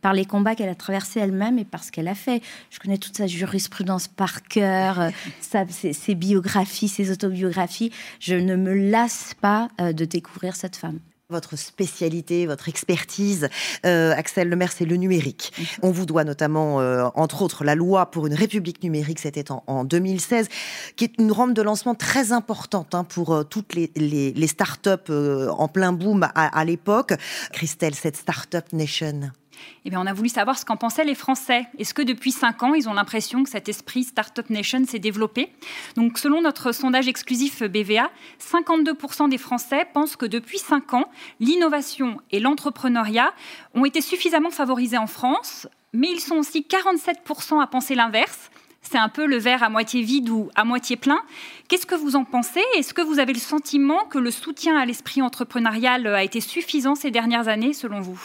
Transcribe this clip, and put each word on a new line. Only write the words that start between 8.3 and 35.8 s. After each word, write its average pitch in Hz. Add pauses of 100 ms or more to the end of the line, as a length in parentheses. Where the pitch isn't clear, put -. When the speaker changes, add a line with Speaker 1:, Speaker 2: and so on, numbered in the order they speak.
Speaker 1:
ne 185
me 185
lasse 208
pas, 214 (140)
euh, 175
de 160
découvrir 180
cette 185
femme. 160 (300)
Speaker 2:
Votre 165
spécialité, 170
votre 151
expertise, 180 (360)
euh, 165
Axel 175
Lemaire, 175
c'est -
le 170
numérique. 180
Speaker 1:
Mhm. 170 (180)
Speaker 2:
On 185
vous 180
doit 156
notamment, 151
euh, 127
entre 156
autres, 170
la 147
loi 180
pour 160
une 147
république 185
numérique, 156
c'était 143
en, 131
en 131
deux 165
mille 190
seize, 226 (480)
qui -
est 226
une 220
rampe 240
de 220
lancement 214
très 240
importante, 208
hein, 180
pour, 170
euh, 151
toutes 202
les, 165
les, 147
les 156
start-up, -
euh, 143
en 156
plein 185
boom 185
à, 151
à 156
l'époque. 202 (400)
Christelle, 156
cette 147
Start-up -
Nation. 147 (540)
Speaker 3:
Eh 190
bien, 185
on 185
a 196
voulu 220
savoir 226
ce -
qu'en 220
pensaient 233
les 285
Français. 254 (120)
Est-ce 202
que -
depuis 262
cinq 240
ans, 262
ils 302
ont 104
l'impression 220
que 277
cet 202
esprit 247
Start-up 226
Nation 233
s'est 233
développé ? 214 (440)